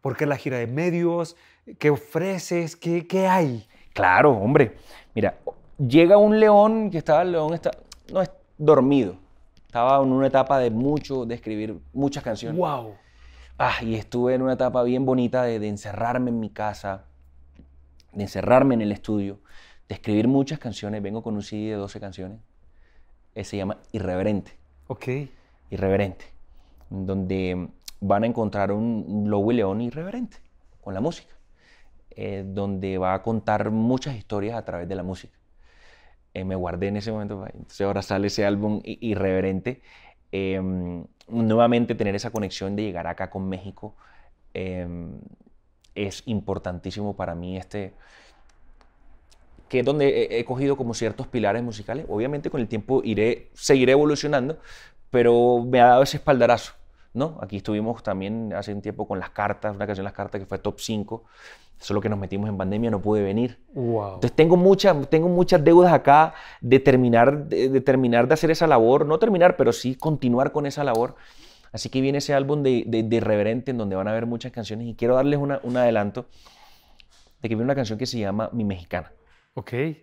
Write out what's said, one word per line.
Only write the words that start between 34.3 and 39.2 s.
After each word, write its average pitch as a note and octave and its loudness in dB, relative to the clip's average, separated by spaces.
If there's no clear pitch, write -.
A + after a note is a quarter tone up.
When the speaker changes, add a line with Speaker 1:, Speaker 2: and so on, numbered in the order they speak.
Speaker 2:
a A2+ -10
través F2 -10
de F#2+ -8
la F2+ -8
música. F#2 -12
Eh, F#2 -8
me F#2 -4
guardé F2+ -4
en G2+ -2
ese G#2+ -6
momento, G#2 -8
entonces - -14
ahora G2 -2
sale G2+ -2
ese G2+ -2
álbum G#2 -2
i-, A2+ -14
irreverente. F#2+ -2